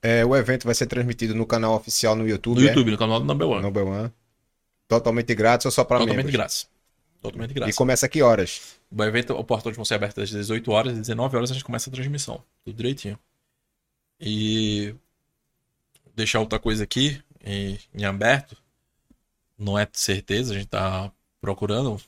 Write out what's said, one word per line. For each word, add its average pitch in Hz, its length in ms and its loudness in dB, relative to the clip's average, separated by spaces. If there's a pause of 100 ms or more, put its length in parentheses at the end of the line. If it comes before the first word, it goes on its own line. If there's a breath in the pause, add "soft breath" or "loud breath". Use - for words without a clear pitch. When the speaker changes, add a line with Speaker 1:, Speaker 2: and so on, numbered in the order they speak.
Speaker 1:
É, 117 240 4
o 127 100 4
evento 127 300 0
vai 117 100 2
ser 123 100 0
transmitido 120 480 -2
no 113 120 0
canal 113 300 2
oficial 110 400 0
no 110 120 0
YouTube, 117 320 2
Speaker 2:
No 135 60 10
Speaker 1:
é? 143 40 8
Speaker 2:
YouTube, 117 220 4
no 104 60 0
canal 113 220 2
do 135 60 -2
Number 143 220 0
One. 107 140 0
Speaker 1:
Number 98 240 0
One. 104 260 -4 (760)
Totalmente 117 460 2
grátis 113 320 4
ou 127 60 0
só 131 140 4
pra 123 120 2
Speaker 2:
Totalmente 110 200 2
Speaker 1:
membros? 139 160 -2
Speaker 2:
grátis. - 340 -2 (540)
Totalmente 117 320 -10
grátis. 110 200 0
Speaker 1:
E - 40 -2
começa 127 320 2
que - 120 0
horas? 110 560 4 (180)
Speaker 2:
O 107 80 0
evento, 117 300 0
o - 100 -4
portões 110 320 -2
vão 113 100 -10
ser 117 100 0
abertos 101 280 -4
às 95 60 -4
dezoito 110 420 -4
horas, 113 220 2
às 113 60 -6
dezenove 120 360 -2
horas 120 160 0
a - 20 -4
gente 131 120 -6
começa 123 240 -6
a 131 40 -12
transmissão. 135 500 -6 (200)
Tudo 104 120 -14
direitinho. 120 420 -6 (1040)
E 107 760 -2 (1200)
deixar 110 240 0
outra 110 200 -2
coisa 110 240 0
aqui 139 380 0 (220)
em, 98 360 -6 (140)
em 101 120 -6
aberto, 110 500 0 (1040)
não 104 220 -2
é 104 140 2
certeza, 104 600 -2
a 98 40 -4
gente 98 100 -6
tá 95 440 -2 (300)
procurando, 104 680 -2